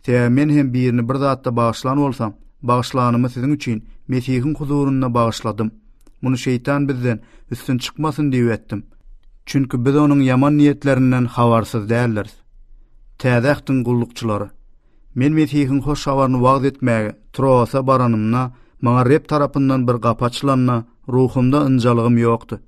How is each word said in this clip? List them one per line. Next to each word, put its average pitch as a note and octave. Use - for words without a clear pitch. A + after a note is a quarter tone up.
Sebäbi B2
men C#3+
hem C#3
birini B2
bir C3+
zatda C3
bagyşlan A#2+
bolsam, B2
bagyşlanymy B2
siziň B2+
üçin A#2+
Mesihiň B2+
huzurunda C#3
bagyşladym. A2
Muny B2+
şeýtan C3+
bizden B2
üstün B2
çykmasyn D3
diýip A#2+
etdim. G#2
Çünki B2+
biz C#3
onuň D3
ýaman C3
niýetlerinden C3
habarsyz A#2
däldiris. A#2
Täze B2
ähdiň C3
gullukçylary. A#2
Men C#3
Mesihiň C#3+
hoş C#3+
habaryny C3+
wagt C3
etmäge A#2
Troasa C3
baranymna, B2
maňa B2
Rep D3+
tarapyndan C3+
bir B2
gapy A#2+
açylanyna B2+
ruhumda B2+
ynjalygym A#2+
ýokdy. A#2